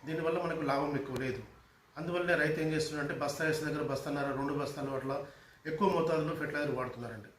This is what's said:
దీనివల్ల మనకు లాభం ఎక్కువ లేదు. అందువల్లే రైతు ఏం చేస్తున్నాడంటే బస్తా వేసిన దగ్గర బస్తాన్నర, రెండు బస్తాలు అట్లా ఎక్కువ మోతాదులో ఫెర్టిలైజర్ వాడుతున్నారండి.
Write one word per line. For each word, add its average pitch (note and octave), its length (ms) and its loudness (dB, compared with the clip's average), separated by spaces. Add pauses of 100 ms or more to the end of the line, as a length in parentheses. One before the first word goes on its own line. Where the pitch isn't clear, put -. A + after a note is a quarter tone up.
దీనివల్ల D#3+ 380 0
మనకు E3 180 -2
లాభం C#3 340 2
ఎక్కువ C3 220 -2
లేదు. B2+ 260 -2 (540)
అందువల్లే F3 380 2
రైతు D#3 240 4
ఏం D#3 140 2
చేస్తున్నాడంటే D3+ 460 0
బస్తా D3 260 0
వేసిన D#3 220 2
దగ్గర D3 160 0
బస్తాన్నర, C#3 520 -2
రెండు C#3 180 0
బస్తాలు C#3+ 380 -2
అట్లా C3+ 360 -2 (380)
ఎక్కువ D#3+ 240 4
మోతాదులో D#3+ 460 2
ఫెర్టిలైజర్ D3 400 -2
వాడుతున్నారండి. A#2 520 -6 (120)